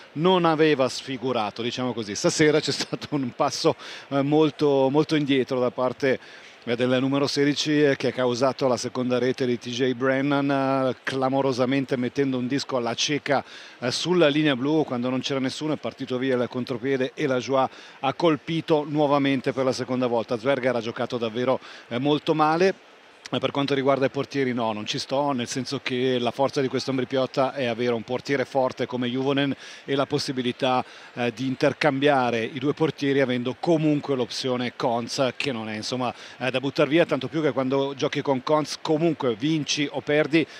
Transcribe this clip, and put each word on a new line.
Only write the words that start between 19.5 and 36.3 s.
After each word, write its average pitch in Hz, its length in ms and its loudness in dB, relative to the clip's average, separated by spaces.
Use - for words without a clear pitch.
per 131 100 -2
la 127 80 2
seconda 123 360 -2
volta. 117 300 -2
Zwerger 127 380 0
ha 120 60 -2
giocato 117 360 -6
davvero, 117 440 -2
eh, 117 100 -6
molto 147 360 2
male. 165 420 4
Ma 127 80 -2
per 123 140 0
quanto 139 220 0
riguarda 135 320 2
i 123 40 0
portieri 135 440 -2
no, 113 200 0
non 104 120 -6
ci 135 140 -4
sto, 139 320 -2
nel 120 160 -4
senso 131 340 -6
che 127 380 0
la 120 120 0
forza 135 300 0
di 131 60 0
questo 127 220 -4
Ambrì 127 160 -2
Piotta 131 480 0
è 139 120 -4
avere 120 280 0
un 110 100 -4
portiere 127 420 -2
forte 127 400 -2
come 123 220 -4
Juvonen 135 480 0
e 139 100 -2
la 139 100 0
possibilità, 127 800 -2
eh, 120 200 -2
di 127 120 -8
intercambiare 135 1000 2
i 147 160 -6
due 139 140 0
portieri 139 480 2
avendo 123 380 0
comunque 151 560 2
l'opzione 123 600 -2
Konz, 120 640 0
che - 140 -4
non 113 180 -6
è, 107 60 -6
insomma, 120 380 -4